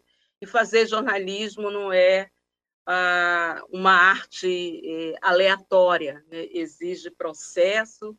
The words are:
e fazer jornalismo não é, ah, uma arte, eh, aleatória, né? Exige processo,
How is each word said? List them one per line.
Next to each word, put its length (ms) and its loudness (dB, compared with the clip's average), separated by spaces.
e 60 -16
fazer 400 2
jornalismo 840 -4
não 240 -6
é, 340 4
ah, 840 0
uma 220 2
arte, 920 2
eh, 380 -8
aleatória, 1120 2
né? 200 -10
Exige 600 -8
processo, 1080 -4